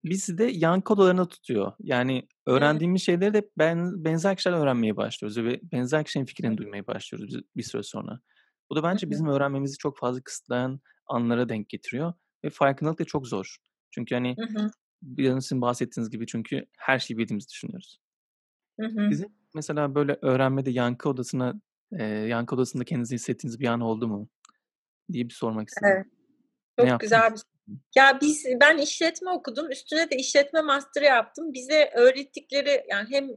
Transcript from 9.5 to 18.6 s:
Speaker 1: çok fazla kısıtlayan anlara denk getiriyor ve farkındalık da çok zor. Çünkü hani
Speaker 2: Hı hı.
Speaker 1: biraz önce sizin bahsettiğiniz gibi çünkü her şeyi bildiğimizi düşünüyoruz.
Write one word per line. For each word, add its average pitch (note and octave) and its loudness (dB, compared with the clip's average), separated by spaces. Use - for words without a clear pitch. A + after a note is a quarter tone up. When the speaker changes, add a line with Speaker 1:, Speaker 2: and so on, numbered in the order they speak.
Speaker 1:
çok C#3 -6
fazla B2+ -4
kısıtlayan B2+ -6
anlara A#2+ 0
denk A2 -6
getiriyor C#3 -8
ve D#3 -6
farkındalık C#3+ 0
da E3+ -4
çok C#3 -6
zor. G2+ -8
Çünkü A#2+ -6
hani B2 -2
Speaker 2:
Hı A3 -6
hı. G#3 -2
Speaker 1:
biraz C3 0
önce C3 -2
sizin C3 -4
bahsettiğiniz A#2+ -4
gibi A2+ -8
çünkü A#2 -6
her C3 0
şeyi A#2+ -8
bildiğimizi G#2+ -4
düşünüyoruz. - -14